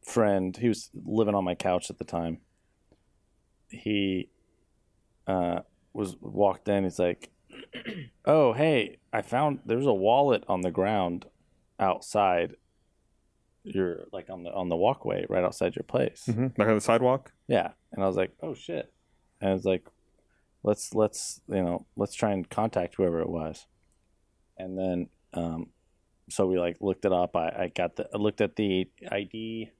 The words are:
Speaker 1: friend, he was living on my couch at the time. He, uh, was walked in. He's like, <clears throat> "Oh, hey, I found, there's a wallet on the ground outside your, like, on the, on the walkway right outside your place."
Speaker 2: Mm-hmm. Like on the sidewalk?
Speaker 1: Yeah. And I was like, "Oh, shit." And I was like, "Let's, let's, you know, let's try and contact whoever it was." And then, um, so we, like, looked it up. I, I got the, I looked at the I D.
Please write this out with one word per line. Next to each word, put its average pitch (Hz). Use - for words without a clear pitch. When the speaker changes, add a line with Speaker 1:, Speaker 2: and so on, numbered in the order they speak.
Speaker 1:
friend, 98
he 117
was -
living 107
on 98
my 90
couch 90
at -
the -
time. 82
He, 98
uh, 87
was 101
walked 101
in. 98
He's 90
like, 90
<clears throat> 175
"Oh, 143
hey, 127
I 110
found, 135
there's 120
a 120
wallet 120
on 92
the 90
ground 92
outside 92
your, 87
like, 92
on 92
the, 87
on 92
the 85
walkway 95
right 90
outside -
your -
place." -
Speaker 2:
Mm-hmm. 120
Like 107
on 110
the 104
sidewalk? 123
Speaker 1:
Yeah. 90
And 98
I 98
was 95
like, 92
"Oh, 160
shit." -
And 98
I 95
was 95
like, 92
"Let's, -
let's, -
you 95
know, 87
let's 101
try 104
and 92
contact 107
whoever 85
it 80
was." 82
And 92
then, 90
um, 85
so -
we, 92
like, 87
looked 98
it 98
up. 90
I, 82
I 87
got 87
the, -
I -
looked 104
at 104
the 92
I 101
D. 110